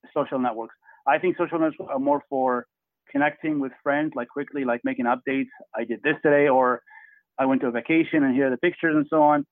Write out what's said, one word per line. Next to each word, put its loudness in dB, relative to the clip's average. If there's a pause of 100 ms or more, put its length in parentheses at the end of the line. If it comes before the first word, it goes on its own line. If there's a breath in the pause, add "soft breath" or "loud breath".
(140)
social -2
networks. -4 (320 soft breath)
I 2
think 0
social -2
networks 0 (140)
are -4
more 0
for -2 (440)
connecting -2
with -6 (100)
friends, -2
like, -8
quickly, -8
like, -2
making -4
updates. -2 (260)
"I -6
did -8
this 0
today," 4
or, 2 (580 loud breath)
"I 0
went 2
to -2
a 0
vacation 0
and 2
here 2
are 2
the -2
pictures," 0
and 2
so 4
on. 4